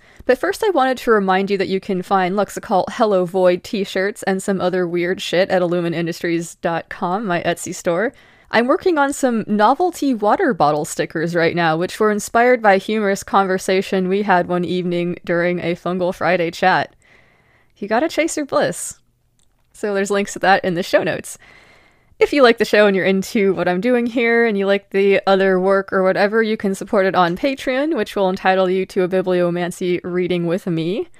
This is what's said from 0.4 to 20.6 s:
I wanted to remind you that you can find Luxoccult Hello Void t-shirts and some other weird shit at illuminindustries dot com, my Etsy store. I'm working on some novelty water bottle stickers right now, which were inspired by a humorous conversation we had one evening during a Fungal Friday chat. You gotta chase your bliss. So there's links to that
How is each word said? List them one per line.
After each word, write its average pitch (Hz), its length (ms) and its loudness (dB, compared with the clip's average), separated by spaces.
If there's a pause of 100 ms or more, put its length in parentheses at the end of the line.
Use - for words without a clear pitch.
I 427 60 2
wanted 262 280 0
to 233 140 0
remind 196 400 2
you 196 60 0
that 190 100 -2
you 190 100 -2
can 185 240 -4
find 190 320 0
Luxoccult 196 560 -2
Hello 202 340 2
Void 180 380 2
t-shirts 196 640 -4
and 190 180 -2
some 190 180 -2
other 180 280 0
weird 175 340 -2
shit 185 280 0
at 185 120 2
illuminindustries 170 1000 -2
dot 170 260 -4
com, 196 380 -4
my 175 160 -2
Etsy 170 300 -4
store. 185 400 -2 (380)
I'm 233 160 2
working 330 320 2
on 277 140 2
some 240 340 0
novelty 269 680 2
water 226 380 2
bottle 151 320 2
stickers 165 520 -4
right 165 180 2
now, 165 220 2
which 180 240 -6
were 214 100 4
inspired 233 500 2
by 208 140 6
a 196 40 4
humorous 202 440 -2
conversation 190 840 0
we 196 140 0
had 180 260 2
one 175 160 -2
evening 175 600 -4
during 175 360 -2
a 170 160 -4
Fungal 180 360 -4
Friday 170 380 -2
chat. 175 460 0 (800)
You 208 100 -10
gotta 240 220 0
chase 311 280 -2
your 302 100 -6
bliss. - 520 -4 (720)
So 208 220 -6
there's 196 160 -2
links 202 220 -2
to - 80 -12
that 190 240 4